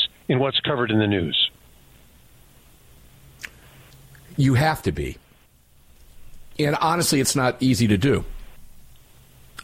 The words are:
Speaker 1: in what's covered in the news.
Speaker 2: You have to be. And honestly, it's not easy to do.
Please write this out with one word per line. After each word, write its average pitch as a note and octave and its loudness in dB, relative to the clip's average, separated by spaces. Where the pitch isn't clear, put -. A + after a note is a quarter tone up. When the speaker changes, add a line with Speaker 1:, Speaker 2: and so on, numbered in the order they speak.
Speaker 1:
in C3 2
what's C3+ 0
covered A#2+ -2
in A2 2
the G#2+ 4
news. F#2 0
Speaker 2:
You C3+ 4
have D3+ 0
to F#2+ -2
be. D2 -6
And D3 0
honestly, D#3+ 0
it's - 0
not B2+ 0
easy B2 4
to G#2 4
do. A#2+ 2